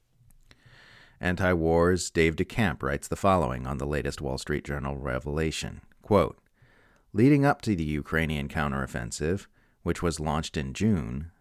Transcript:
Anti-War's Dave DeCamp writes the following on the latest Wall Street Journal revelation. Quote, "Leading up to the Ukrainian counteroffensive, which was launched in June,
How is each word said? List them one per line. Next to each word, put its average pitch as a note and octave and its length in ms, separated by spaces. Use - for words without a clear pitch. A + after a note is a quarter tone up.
Anti-War's F2 880
Dave E2 240
DeCamp F2 480
writes C2+ 240
the - 80
following C#2+ 500
on C2+ 140
the C#2 80
latest C#2 340
Wall C2+ 180
Street - 260
Journal C#2 320
revelation. C#2+ 840
Quote, F#2 340
"Leading C#3 320
up - 180
to G#2+ 140
the E2 80
Ukrainian D2+ 640
counteroffensive, C#2 1000
which E2+ 180
was E2 160
launched D#2 380
in C2+ 160
June, D#2 580